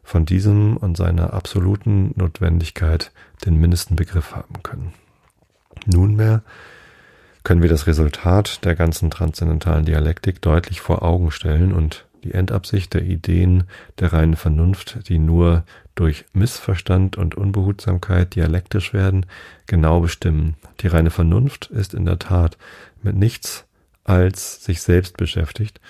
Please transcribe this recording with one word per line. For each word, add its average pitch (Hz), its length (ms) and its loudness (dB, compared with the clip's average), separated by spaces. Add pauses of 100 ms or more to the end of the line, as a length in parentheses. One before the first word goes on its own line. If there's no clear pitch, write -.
von 82 220 0
diesem 104 520 2
und 87 200 -4
seiner 87 380 0
absoluten 98 840 -2
Notwendigkeit 82 960 -2 (320)
den 82 160 2
mindesten 85 360 2
Begriff 87 380 -4
haben - 280 -12
können. - 320 -12 (880)
Nunmehr 107 580 2 (1040)
können 85 180 4
wir 85 60 6
das 80 180 2
Resultat 82 800 0
der 87 100 2
ganzen 82 360 0
transzendentalen 80 760 -2
Dialektik 80 560 -2
deutlich 85 400 0
vor 90 220 -2
Augen 85 280 2
stellen 78 420 0
und 80 340 -2 (180)
die - 100 -10
Endabsicht 92 600 -4
der 90 100 0
Ideen 90 600 2 (340)
der 87 140 0
reinen 82 240 2
Vernunft, 82 720 -2
die 87 100 0
nur 85 460 4 (300)
durch 80 380 -2
Missverstand 95 840 0
und 87 200 -4
Unbehutsamkeit 95 1000 -2
dialektisch 87 580 -2
werden, 95 340 0 (400)
genau 82 340 2
bestimmen. 80 560 -2 (240)
Die 95 80 0
reine 82 220 2
Vernunft 90 560 0
ist - 280 -6
in 92 100 -4
der 87 140 0
Tat 87 400 0 (440)
mit 101 140 -2
nichts - 480 -2 (420)
als 92 580 0
sich 87 180 -4
selbst 90 340 2
beschäftigt - 720 -6